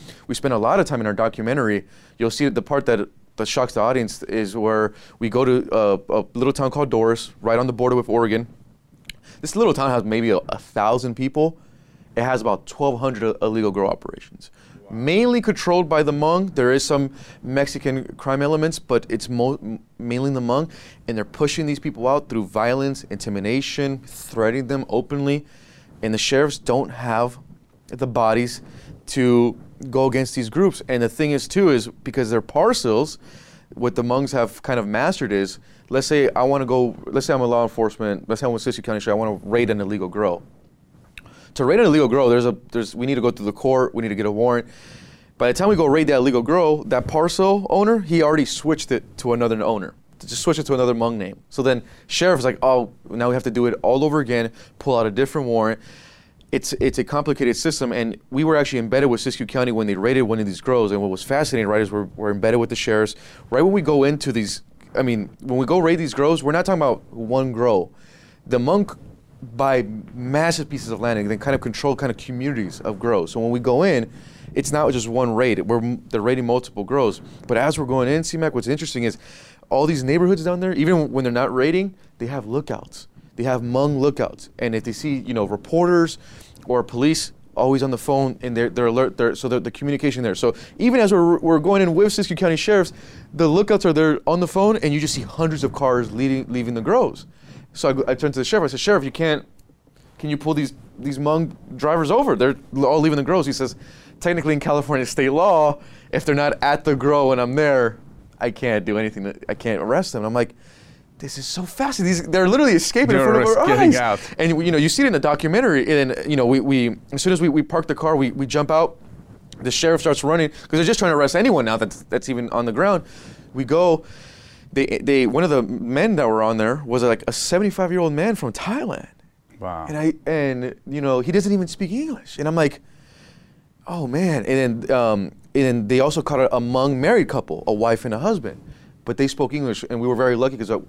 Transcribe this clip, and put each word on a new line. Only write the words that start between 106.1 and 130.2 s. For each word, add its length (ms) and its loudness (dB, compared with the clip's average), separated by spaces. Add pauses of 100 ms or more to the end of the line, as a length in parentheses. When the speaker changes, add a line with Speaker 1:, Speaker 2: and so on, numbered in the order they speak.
Speaker 1:
if 140 -2
they're 100 2
not 180 2 (100)
at 200 2
the 120 2
grow 360 2
and 80 2
I'm 160 0
there, 440 2 (400)
I 120 -2
can't 340 -2
do 120 -2
anything, 280 -4
to, 220 -10
I 60 -4
can't 280 -4
arrest 320 -2
them." 80 -4
And 60 -4
I'm 60 -4
like, 220 -2 (640)
"This 180 -12
is 80 -12
so 180 -8
fascinating. 600 -2
These, 80 -10
they're 180 4
literally 240 6
escaping 420 2
in 20 6
Speaker 2:
They're 160 4
Speaker 1:
front 160 4
of 80 4
our 100 4
Speaker 2:
getting 220 6
Speaker 1:
eyes." 80 6
Speaker 2:
out. 220 2 (180)
Speaker 1:
And, 280 2
you 60 2
know, 60 4
you 120 4
see 140 2
it 40 6
in 60 4
the 60 2
documentary, 640 2 (180)
and, 140 0 (120)
you 80 0
know, 100 4
we, 140 6
we, 360 2 (160)
as 100 -4
soon 120 4
as 80 2
we, 80 4
we 120 2
park 260 -2
the 80 -2
car, 200 0
we, 160 2
we 160 -6
jump 240 0
out. 260 2 (640)
The 100 -2
sheriff 300 2
starts 220 0
running, 260 2
'cause 300 -4
they're 40 4
just 160 2
trying 120 2
to 60 2
arrest 180 2
anyone 300 4
now 120 0
that's, 260 -4
that's 260 -4
even 200 -4
on 160 -2
the 60 -2
ground. 320 2 (500)
We 120 -4
go, 400 2 (640)
they, 320 0
they, 240 4
one 160 2
of 60 2
the 140 2
men 520 -2
that 120 2
were 140 2
on 160 2
there 280 0
was, 180 0
like, 240 2
a 60 -4
seventy-five-year-old 800 0
man 220 0
from 180 -6
Thailand. 560 -8 (500)
Speaker 2:
Wow. 300 -8
Speaker 1:
And 80 -6
I, 160 0 (120)